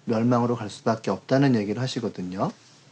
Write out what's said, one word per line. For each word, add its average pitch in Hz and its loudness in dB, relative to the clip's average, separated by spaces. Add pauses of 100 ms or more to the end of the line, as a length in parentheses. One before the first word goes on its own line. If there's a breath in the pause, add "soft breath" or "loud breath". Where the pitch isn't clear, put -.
멸망으로 120 2
갈 107 -8
수밖에 - -4
없다는 131 2
얘기를 104 0
하시거든요. 107 -4 (400)